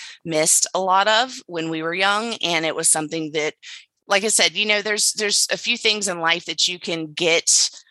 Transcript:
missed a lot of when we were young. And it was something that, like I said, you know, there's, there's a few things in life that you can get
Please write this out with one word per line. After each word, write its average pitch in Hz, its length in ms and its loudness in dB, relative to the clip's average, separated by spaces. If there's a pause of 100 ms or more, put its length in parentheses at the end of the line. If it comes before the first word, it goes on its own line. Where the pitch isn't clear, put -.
(240)
missed 160 500 2
a 185 60 0
lot 190 260 2
of 240 280 2 (120)
when 160 220 -4
we 160 140 -4
were 165 120 -4
young. 202 380 0 (100)
And 165 220 0
it 151 100 -2
was 160 140 0
something 156 440 -2
that, 151 200 -2 (560)
like 196 160 2
I 214 40 2
said, 170 280 2
you 208 80 0
know, 208 160 2
there's, 214 320 0
there's 208 400 0
a 185 60 -2
few 233 180 -2
things 214 320 0
in 175 120 -4
life 165 260 0
that 160 200 0
you 180 140 -2
can 160 320 -6
get 165 580 2 (200)